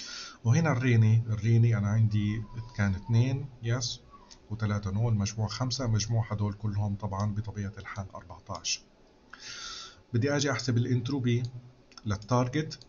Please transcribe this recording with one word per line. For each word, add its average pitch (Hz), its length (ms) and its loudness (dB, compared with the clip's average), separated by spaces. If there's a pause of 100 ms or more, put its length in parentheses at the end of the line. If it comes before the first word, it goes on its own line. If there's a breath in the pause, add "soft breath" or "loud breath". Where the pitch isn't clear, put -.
(440 loud breath)
وهنا 147 280 4
الريني، 117 540 6
الريني 113 500 4
أنا 101 120 0
عندي 104 540 2 (340)
كان 101 180 2
اثنين 120 520 2 (160)
يس 120 380 -4 (500 loud breath)
وثلاثة 104 400 -2
نو، 110 180 0
المجموع 104 400 0
خمسة، 127 380 -4
مجموع 110 460 0
هدول 101 200 -2
كلهم 101 440 -2
طبعًا 101 380 -2
بطبيعة 101 440 -6
الحال 98 360 -10
أربعتاش. 85 680 -10 (1300 loud breath)
بدي 143 220 2
أجي 143 140 0
أحسب 117 260 -2
الانتروبي 123 680 0 (640)
للتارجت، 123 840 -2